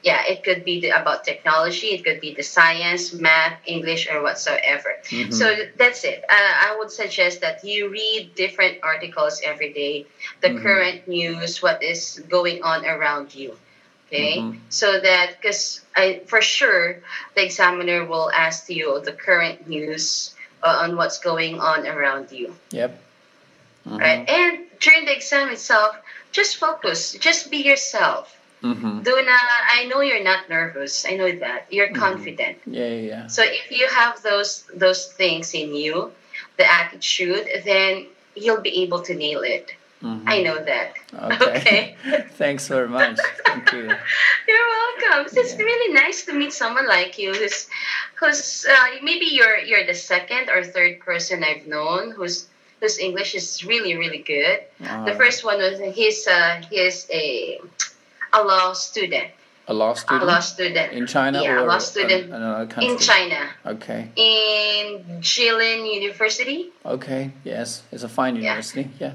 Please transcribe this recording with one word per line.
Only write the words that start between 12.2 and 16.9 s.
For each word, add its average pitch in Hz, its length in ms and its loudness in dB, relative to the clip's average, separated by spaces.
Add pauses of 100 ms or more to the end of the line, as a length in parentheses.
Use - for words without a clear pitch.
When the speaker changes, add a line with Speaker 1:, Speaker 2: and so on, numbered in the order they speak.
Speaker 1:
going 175 320 2
on 160 240 0
around 147 480 -2
you. 135 160 -12 (560)
Okay? - 320 -2
Speaker 2:
Mm-hmm. 113 160 -8 (160)
Speaker 1:
So 196 320 2
that, 180 400 4
'cause - 400 -2 (100)
I, 190 300 2
for 220 160 4
sure, 180 640 2 (320)